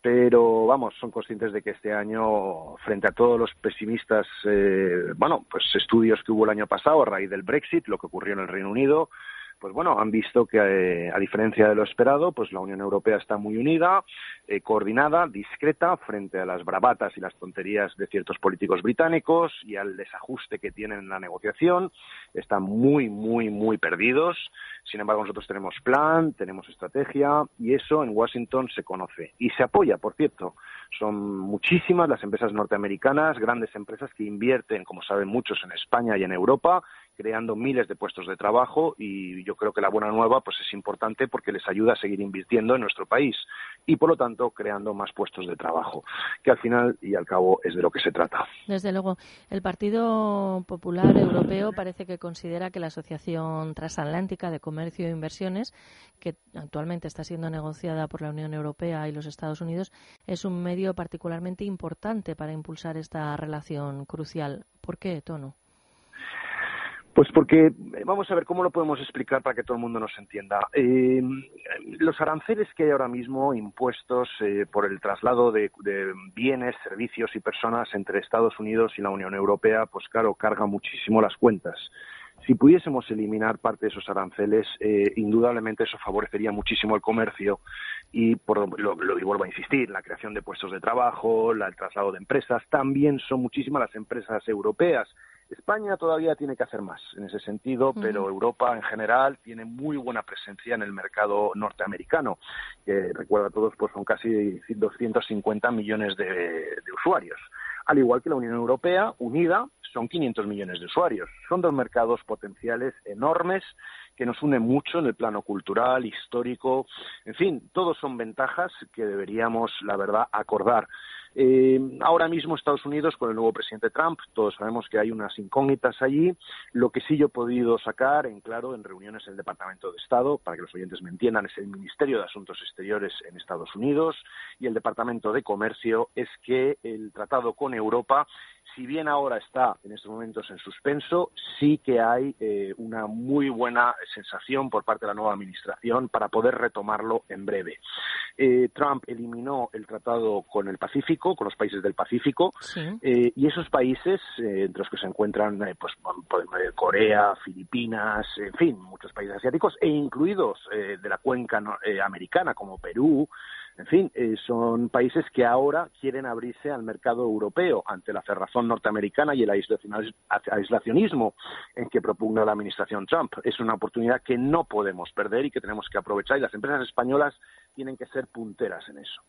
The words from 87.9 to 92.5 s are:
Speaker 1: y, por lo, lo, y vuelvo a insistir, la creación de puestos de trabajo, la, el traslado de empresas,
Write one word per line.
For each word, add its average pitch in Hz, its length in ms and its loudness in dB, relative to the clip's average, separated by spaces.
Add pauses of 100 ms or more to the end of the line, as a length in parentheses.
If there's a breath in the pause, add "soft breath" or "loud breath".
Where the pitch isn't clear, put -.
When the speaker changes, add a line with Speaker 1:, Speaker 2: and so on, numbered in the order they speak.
Speaker 1:
y, 113 260 2
por 107 200 0 (240)
lo, 101 160 0
lo, 90 220 -2
y 90 40 -4
vuelvo 98 220 0
a 90 40 -8
insistir, 110 420 -2
la 95 120 -6
creación 104 300 -10
de 104 100 -6
puestos 95 300 -10
de 95 80 -8
trabajo, 113 720 2
la, 104 160 -2
el 92 80 -12
traslado 101 340 -4
de 95 80 -10
empresas, 120 520 -2